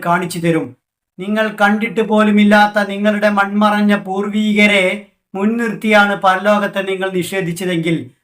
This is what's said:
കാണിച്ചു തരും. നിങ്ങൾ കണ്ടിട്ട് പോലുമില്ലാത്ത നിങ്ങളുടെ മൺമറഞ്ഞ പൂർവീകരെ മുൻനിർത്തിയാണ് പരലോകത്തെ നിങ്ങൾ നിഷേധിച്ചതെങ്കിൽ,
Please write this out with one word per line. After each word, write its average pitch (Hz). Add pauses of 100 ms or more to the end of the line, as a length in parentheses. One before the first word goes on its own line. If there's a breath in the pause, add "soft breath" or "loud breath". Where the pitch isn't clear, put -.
കാണിച്ചു 175
തരും. 160 (420)
നിങ്ങൾ 214
കണ്ടിട്ട് 208
പോലുമില്ലാത്ത 208
നിങ്ങളുടെ 202
മൺമറഞ്ഞ 208
പൂർവീകരെ 202 (280)
മുൻനിർത്തിയാണ് 208
പരലോകത്തെ 196
നിങ്ങൾ 190
നിഷേധിച്ചതെങ്കിൽ, 170 (140)